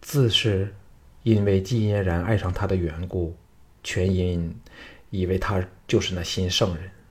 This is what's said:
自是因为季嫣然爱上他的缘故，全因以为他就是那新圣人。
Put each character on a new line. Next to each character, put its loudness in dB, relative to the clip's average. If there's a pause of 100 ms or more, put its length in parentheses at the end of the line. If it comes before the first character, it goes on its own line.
自 2
是 0 (480)
因 4
为 4
季 0
嫣 2
然 0
爱 2
上 -2
他 -4
的 0
缘 -2
故， -4 (480)
全 0
因 -2 (500)
以 -2
为 0
他 -2 (220)
就 2
是 -4
那 -6
新 -4
圣 0
人。 -12 (200)